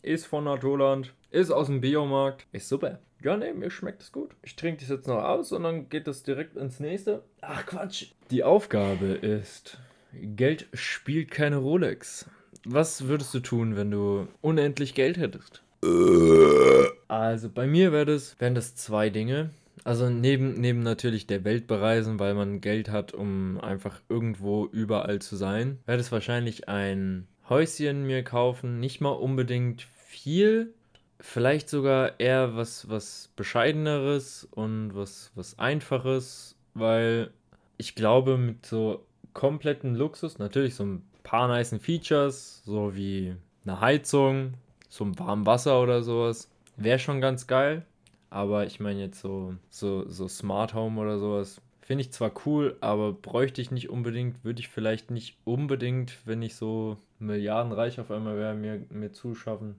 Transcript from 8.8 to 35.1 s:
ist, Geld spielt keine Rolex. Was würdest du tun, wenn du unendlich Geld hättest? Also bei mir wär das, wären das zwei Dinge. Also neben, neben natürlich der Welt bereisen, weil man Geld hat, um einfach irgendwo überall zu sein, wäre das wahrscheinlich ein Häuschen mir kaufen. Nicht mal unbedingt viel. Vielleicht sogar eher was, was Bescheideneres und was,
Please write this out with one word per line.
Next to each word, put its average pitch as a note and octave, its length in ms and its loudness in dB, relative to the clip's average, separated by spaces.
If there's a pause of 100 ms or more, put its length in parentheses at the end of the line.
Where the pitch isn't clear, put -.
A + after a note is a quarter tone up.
ist, G#2 720 -4 (340)
Geld B2 600 -2
spielt - 560 -4
keine D3 260 0
Rolex. C#3 720 -2 (380)
Was C#3 400 0
würdest C#3+ 260 -2
du B2+ 80 -2
tun, A#2 360 0
wenn G#2 140 0
du G2+ 380 0 (140)
unendlich D3 520 2
Geld C#3+ 220 2
hättest? - 460 -6 (1500)
Also A2+ 400 -2
bei A#2+ 180 -2
mir E3+ 260 6
wär D3+ 120 4
das, D3 340 -2
wären B2 160 2
das A#2 220 -4
zwei G#2+ 320 0
Dinge. B2+ 420 -2 (340)
Also A#2+ 260 2
neben, C3 500 2
neben A#2+ 220 2
natürlich A2+ 440 -2
der G2 180 -2
Welt A#2 220 0
bereisen, A2 520 2
weil G2+ 160 0
man G2+ 260 -2
Geld G#2+ 300 -2
hat, G#2 240 -4
um F#2+ 440 -4
einfach G2 520 -8
irgendwo G#2 560 -2
überall G#2 540 -2
zu - 160 -12
sein, A2 500 -2
wäre A#2+ 100 0
das B2 160 -2
wahrscheinlich A#2+ 560 -4
ein F#2+ 580 -2 (220)
Häuschen C#3+ 580 0
mir C3 160 -2
kaufen. B2 580 -2
Nicht C3 200 -6
mal C#3+ 100 0
unbedingt B2 720 -2
viel. G#3+ 880 0 (480)
Vielleicht C#3 480 0
sogar C3+ 500 2
eher B2 380 2
was, A#2 320 -6
was - 480 -8
Bescheideneres C#3+ 1120 0
und A2 440 -6
was, G2 400 -10